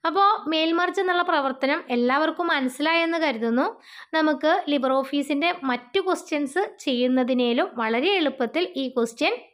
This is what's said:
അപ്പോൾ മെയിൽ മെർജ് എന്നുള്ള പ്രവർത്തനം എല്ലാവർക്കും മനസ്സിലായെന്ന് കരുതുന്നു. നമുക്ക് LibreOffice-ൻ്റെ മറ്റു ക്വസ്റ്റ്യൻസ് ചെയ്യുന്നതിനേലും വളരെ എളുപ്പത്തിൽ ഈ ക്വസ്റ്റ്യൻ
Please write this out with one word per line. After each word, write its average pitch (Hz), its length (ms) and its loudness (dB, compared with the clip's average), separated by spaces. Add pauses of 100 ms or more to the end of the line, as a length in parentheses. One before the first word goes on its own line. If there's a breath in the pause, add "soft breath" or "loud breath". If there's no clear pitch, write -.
അപ്പോൾ 392 200 4 (240)
മെയിൽ 320 280 2
മെർജ് 359 240 0
എന്നുള്ള 359 260 2
പ്രവർത്തനം 269 500 0 (160)
എല്ലാവർക്കും 320 580 2
മനസ്സിലായെന്ന് 320 720 0
കരുതുന്നു. 233 420 0 (520 loud breath)
നമുക്ക് 311 340 2 (200)
LibreOffice-ൻ്റെ 277 800 0 (180)
മറ്റു 247 360 -2
ക്വസ്റ്റ്യൻസ് 320 580 -2 (200)
ചെയ്യുന്നതിനേലും 254 840 2 (140)
വളരെ 240 380 0
എളുപ്പത്തിൽ 285 460 -2 (180)
ഈ - 20 -4 (100)
ക്വസ്റ്റ്യൻ 254 380 0 (200)